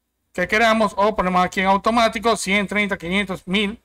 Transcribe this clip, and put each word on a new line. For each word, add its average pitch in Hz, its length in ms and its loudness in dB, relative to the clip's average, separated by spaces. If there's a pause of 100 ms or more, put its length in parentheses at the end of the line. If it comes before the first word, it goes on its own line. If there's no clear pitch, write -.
(340)
que 180 140 -4
queramos, 220 480 2
o 202 200 2
ponemos 180 280 0
aquí 180 180 -2
en 190 60 0
automático, 226 680 2
cien, 190 320 -2
treinta, 202 300 -2
quinientos, 185 500 -4
mil. 202 380 -2